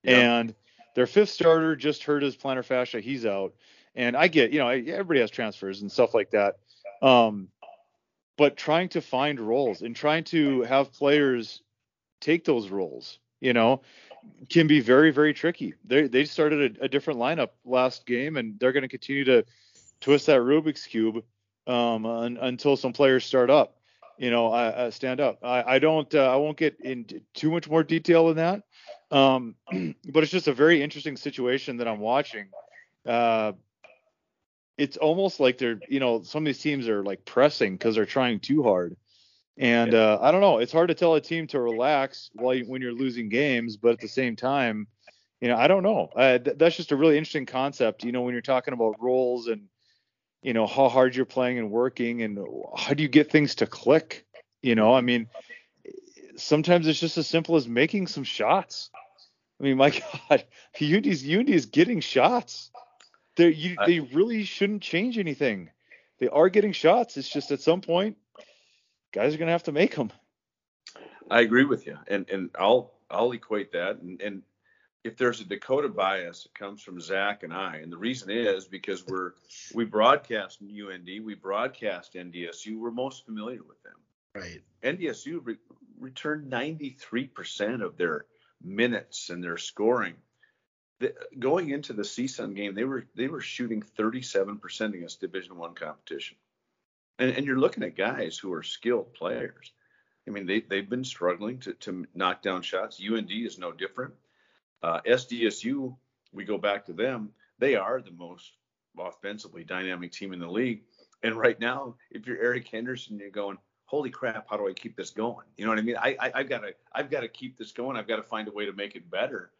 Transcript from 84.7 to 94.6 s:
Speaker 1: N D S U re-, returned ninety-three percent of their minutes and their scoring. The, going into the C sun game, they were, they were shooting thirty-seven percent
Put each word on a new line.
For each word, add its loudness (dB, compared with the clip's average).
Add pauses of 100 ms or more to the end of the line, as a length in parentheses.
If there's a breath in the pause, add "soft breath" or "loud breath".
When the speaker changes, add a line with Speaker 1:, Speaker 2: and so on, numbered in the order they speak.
Speaker 1:
N -4
D -6
S -10
U -10
re-, -10 (420)
returned -10
ninety-three -8
percent -8
of -8
their -4 (360)
minutes -6
and -10
their -8
scoring. -2 (840)
The, -4 (220)
going -2
into -10
the -6
C -8
sun -10
game, -8
they -4
were, -8 (120)
they -4
were -10
shooting -8
thirty-seven -6
percent -10